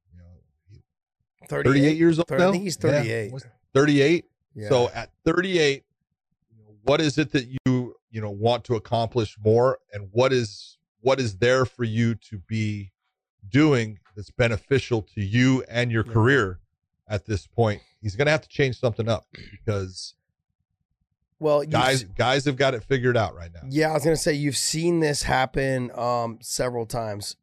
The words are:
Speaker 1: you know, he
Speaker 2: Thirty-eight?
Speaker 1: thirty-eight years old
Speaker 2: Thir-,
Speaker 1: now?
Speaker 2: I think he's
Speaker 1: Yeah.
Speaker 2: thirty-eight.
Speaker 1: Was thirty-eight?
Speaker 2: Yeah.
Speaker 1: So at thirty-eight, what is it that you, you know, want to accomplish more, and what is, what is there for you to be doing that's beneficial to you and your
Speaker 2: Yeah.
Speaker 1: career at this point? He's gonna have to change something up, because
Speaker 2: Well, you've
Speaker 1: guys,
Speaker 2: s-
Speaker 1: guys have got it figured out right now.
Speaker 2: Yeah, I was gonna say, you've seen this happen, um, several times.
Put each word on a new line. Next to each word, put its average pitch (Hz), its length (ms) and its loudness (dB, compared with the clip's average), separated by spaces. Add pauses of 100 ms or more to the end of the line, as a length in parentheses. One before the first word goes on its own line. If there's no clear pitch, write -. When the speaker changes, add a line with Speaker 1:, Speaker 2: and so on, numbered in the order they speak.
(120)
Speaker 1:
you 85 80 -20
know, 87 220 -20 (280)
he 104 120 -20 (680)
Speaker 2:
Thirty-eight? 143 260 0
Speaker 1:
thirty-eight 147 240 4
years 165 220 4
old 170 80 -2
Speaker 2:
Thir-, 135 100 -2
Speaker 1:
now? 175 120 4
Speaker 2:
I - 20 4
think 190 120 -2
he's 175 180 -6
Speaker 1:
Yeah. 156 100 2
Speaker 2:
thirty-eight. 113 420 -2
Speaker 1:
Was 135 120 -16 (280)
thirty-eight? 147 520 4 (300)
Speaker 2:
Yeah. 104 140 -12
Speaker 1:
So 123 200 2
at 117 220 -12 (140)
thirty-eight, 165 580 0 (1000)
what 147 180 2
is 147 160 0
it 151 140 0
that 127 160 0 (180)
you, 123 300 0 (160)
you 110 100 -8
know, 104 80 -6
want 113 360 0
to 120 100 -2
accomplish 113 680 -2
more, 120 360 4 (120)
and 101 200 -14
what 127 200 2
is, 117 460 -4 (240)
what 131 180 2
is 107 180 -4
there 123 280 4
for - 180 -8
you 117 320 0
to - 220 -14
be 104 540 -6 (580)
doing 123 500 2 (160)
that's 104 160 -16
beneficial 117 720 0
to - 200 -10
you 123 460 2
and 120 240 -2
your 113 140 0
Speaker 2:
Yeah. 113 80 -8
Speaker 1:
career 110 460 2 (480)
at 104 180 -6
this 104 220 -4
point? 107 340 -2 (200)
He's 101 140 -8
gonna 143 160 0
have 156 100 0
to - 80 -20
change 131 300 -2
something 113 300 -2
up, - 160 -4 (260)
because 95 600 -8 (1300)
Speaker 2:
Well, 147 240 2
you've 151 80 -10
Speaker 1:
guys, 127 320 2
Speaker 2:
s- 92 120 -18
Speaker 1:
guys 131 300 0
have 143 100 0
got 131 180 2
it 110 100 -8
figured 123 340 0
out 104 180 -2
right 85 160 -18
now. 85 160 -20
Speaker 2:
Yeah, 156 220 0
I 156 40 -2
was 143 100 0
gonna 160 120 2
say, 156 180 -2
you've 143 240 -2
seen 170 420 -2
this 147 240 0
happen, 131 720 -2
um, 120 440 -2
several 120 440 -6
times. 110 580 -8